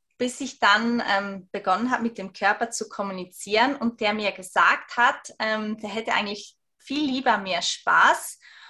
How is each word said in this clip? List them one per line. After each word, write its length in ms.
bis 240
ich 180
dann, 480
ähm, 440
begonnen 400
habe, 120
mit 140
dem 160
Körper 380
zu 160
kommunizieren 880
und 260
der 120
mir 180
gesagt 640
hat, 420
ähm, 400
der 100
hätte 240
eigentlich 440
viel 280
lieber 320
mehr 240
Spaß 800